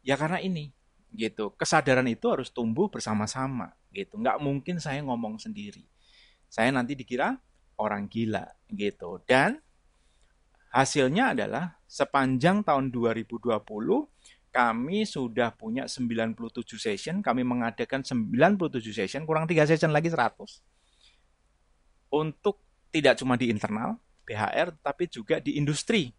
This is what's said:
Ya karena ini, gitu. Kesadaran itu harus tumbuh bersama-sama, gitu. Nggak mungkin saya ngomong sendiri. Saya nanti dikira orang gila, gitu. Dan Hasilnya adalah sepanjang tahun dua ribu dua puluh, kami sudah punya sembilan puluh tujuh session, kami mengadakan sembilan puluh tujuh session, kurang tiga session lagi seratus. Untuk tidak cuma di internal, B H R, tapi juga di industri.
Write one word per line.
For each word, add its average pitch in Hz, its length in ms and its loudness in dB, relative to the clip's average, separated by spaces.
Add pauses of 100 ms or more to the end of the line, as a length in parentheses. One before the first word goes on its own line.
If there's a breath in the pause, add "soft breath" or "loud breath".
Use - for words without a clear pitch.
Ya 135 80 2
karena 156 240 0
ini, 156 320 -6 (440)
gitu. 107 440 -4
Kesadaran 131 520 2
itu 160 200 -2
harus 135 240 -2
tumbuh 120 360 0
bersama-sama, 110 840 -4 (160)
gitu. 98 320 -10
Nggak 127 200 2
mungkin 143 360 -2
saya 147 240 -6
ngomong 117 400 -6
sendiri. 104 440 -12 (600 soft breath)
Saya 120 280 0
nanti 123 200 0
dikira 131 440 -2 (400)
orang 104 320 -2
gila, 110 400 -4 (240)
gitu. 98 560 -6
Dan 156 320 4 (1080)
Hasilnya 135 640 2
adalah 127 560 -4
sepanjang 139 720 2
tahun 135 320 0
dua 117 240 2
ribu 113 240 -8
dua 113 160 2
puluh, 139 480 -2 (480 soft breath)
kami 127 520 2
sudah 117 480 -2
punya 117 360 -6
sembilan 113 480 -2
puluh 113 160 -10
tujuh 117 240 -10
session, 156 480 -4
kami 127 160 2
mengadakan 123 640 -2
sembilan 127 520 4
puluh 151 200 -2
tujuh 110 160 -6
session, 113 320 -4
kurang 160 240 0
tiga 156 160 6
session 160 240 4
lagi 160 240 2
seratus. - 480 -2 (1500 soft breath)
Untuk - 760 -4
tidak 139 320 6
cuma 127 160 2
di 117 160 2
internal, 110 440 -2 (280)
B 113 80 -10
H 104 200 0
R, 170 160 0 (120)
tapi 165 280 -4
juga 131 320 -2
di 143 160 -4
industri. 147 600 0